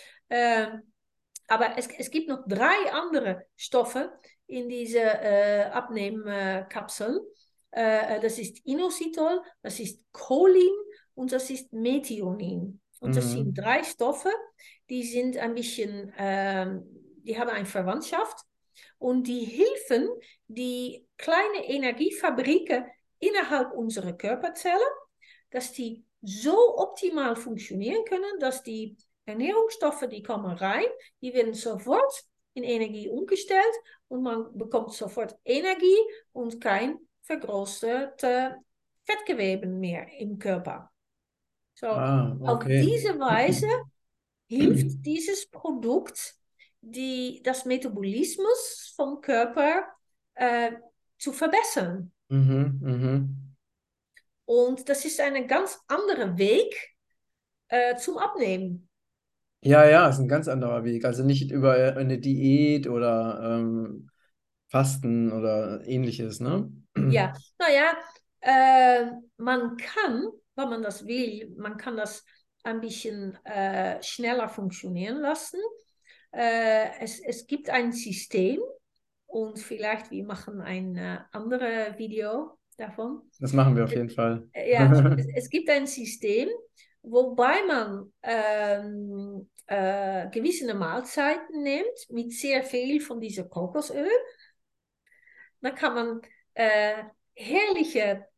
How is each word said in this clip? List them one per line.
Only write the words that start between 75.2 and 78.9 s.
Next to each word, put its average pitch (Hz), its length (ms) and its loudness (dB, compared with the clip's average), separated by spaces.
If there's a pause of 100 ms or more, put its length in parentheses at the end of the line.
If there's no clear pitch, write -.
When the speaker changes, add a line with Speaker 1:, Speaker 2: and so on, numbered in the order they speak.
Speaker 1:
lassen. 320 380 -6 (720)
Äh, 226 580 2 (100)
es, - 200 -10
es - 260 -8
gibt - 240 -6
ein 240 220 0
System 208 680 -2 (680)